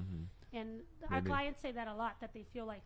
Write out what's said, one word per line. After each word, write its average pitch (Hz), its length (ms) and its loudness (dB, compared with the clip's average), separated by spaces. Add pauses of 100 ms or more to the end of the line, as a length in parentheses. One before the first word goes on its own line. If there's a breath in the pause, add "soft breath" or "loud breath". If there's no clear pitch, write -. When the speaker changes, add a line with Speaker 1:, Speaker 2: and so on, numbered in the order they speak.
Speaker 1:
Mm-hmm. 160 560 -4
Speaker 2:
And 226 240 -2 (300)
our 262 100 6
Speaker 1:
Maybe. 285 100 4
Speaker 2:
clients 285 320 4
say 277 100 2
that 233 160 0
a 214 60 -2
lot, 220 260 2
that 226 140 -4
they 214 180 -8
feel 233 140 -2
like 208 200 -4